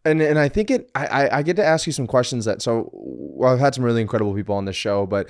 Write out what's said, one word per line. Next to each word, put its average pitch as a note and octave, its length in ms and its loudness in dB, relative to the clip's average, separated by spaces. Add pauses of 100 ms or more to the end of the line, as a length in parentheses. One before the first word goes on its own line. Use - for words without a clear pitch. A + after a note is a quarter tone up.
And, D#3 180 2
and D3+ 160 2
I D3 120 4
think G#3 200 0
it, B3 240 -2
I, - 140 -4
I, C#3 300 2
I D3 40 0
get E3+ 140 0
to G3 100 2
ask D#3+ 220 2
you D#3 60 -2
some C3 120 -4
questions B2 400 0
that, G#2 160 -2
so, A#2 320 -2
well, C#2 580 -2
I've B2+ 80 2
had C#3 140 4
some B2+ 100 -4
really A#2 180 2
incredible G#2 340 0
people G#2 180 -4
on G2 120 -2
this F#2+ 100 -6
show, G2+ 320 0
but G2 220 -2